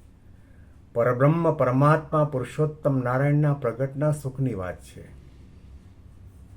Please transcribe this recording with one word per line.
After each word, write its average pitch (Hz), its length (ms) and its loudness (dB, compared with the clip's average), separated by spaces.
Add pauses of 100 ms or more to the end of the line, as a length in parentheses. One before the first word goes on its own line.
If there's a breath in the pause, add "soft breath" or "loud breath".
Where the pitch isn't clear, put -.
(920 soft breath)
પરબ્રહ્મ 139 600 2
પરમાત્મા 147 720 2
પુરુષોત્તમ 147 760 -2
નારાયણના 143 540 2
પ્રગટના 135 580 -2
સુખની 135 420 -4
વાત 90 280 -8
છે. - 220 -20 (1500)